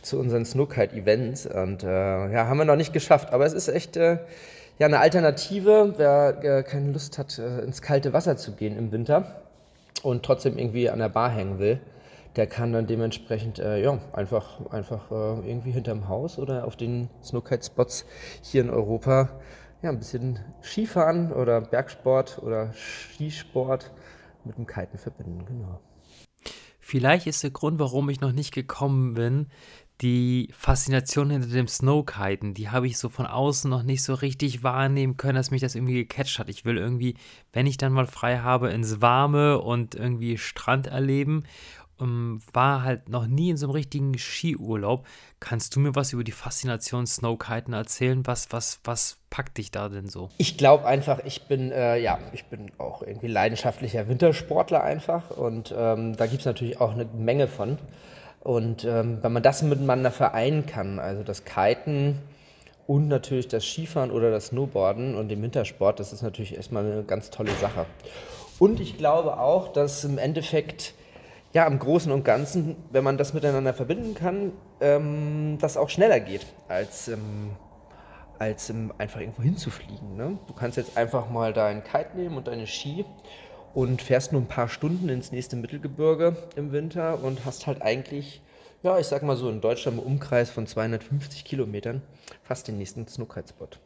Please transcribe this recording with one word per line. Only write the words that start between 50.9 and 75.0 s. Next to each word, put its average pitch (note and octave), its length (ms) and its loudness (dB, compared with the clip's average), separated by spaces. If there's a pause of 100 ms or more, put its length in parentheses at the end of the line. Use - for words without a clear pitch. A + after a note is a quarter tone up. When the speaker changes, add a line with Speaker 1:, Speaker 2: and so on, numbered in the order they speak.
Speaker 1:
ich - 200 -10
bin, C3 280 -2
äh, A#2+ 240 2
ja, A2 220 0 (160)
ich - 100 -16
bin G#2 320 -14
auch - 240 -10
irgendwie A2 280 -8
leidenschaftlicher A2 800 0
Wintersportler D#3 760 4
einfach E3 460 -2
und, A2+ 440 -4
ähm, A2+ 400 0
da A#2 120 2
gibt's C3 180 -4
natürlich A#2+ 380 -2
auch A2 100 2
eine A2+ 140 -4
Menge A2+ 420 0
von. A#2 300 -4 (640)
Und, A2+ 440 -2
ähm, A#2 380 0
wenn A#2 100 0
man A#2+ 100 0
das C#3 200 6
miteinander C3+ 480 2
vereinen C#3 560 2
kann, G2 320 -6
also G2 240 -6
das G2 240 -8
Kiten C#3 720 2 (680)
und D3 220 4
natürlich B2+ 400 0
das A2+ 160 -2
Skifahren D3 460 -4
oder A#2 200 4
das G#2+ 180 0
Snowboarden A#2+ 680 0
und G#2+ 160 -4
den G#2 120 -4
Wintersport, G#2+ 560 0
das G2+ 140 -8
ist G#2 80 -12
natürlich G#2+ 360 -8
erstmal G#2 280 -4
eine G#2+ 200 -4
ganz A2 260 -4
tolle G#2+ 240 -4
Sache. F#2 320 -2 (720)
Und G#3+ 220 6
ich - 180 -10
glaube D3+ 420 2
auch, E3+ 320 2
dass C#3+ 320 0
im C#3+ 140 -2
Endeffekt, D#3 760 -2 (600)
ja, E3 120 8
im C#3 120 2
Großen D#3 340 2
und C3+ 120 2
Ganzen, D3 520 2 (160)
wenn C3 100 4
man C#3 160 2
das C#3 160 0
miteinander C#3 380 2
verbinden G3 420 -4
kann, F#3 380 -2 (280)
ähm, D3+ 800 2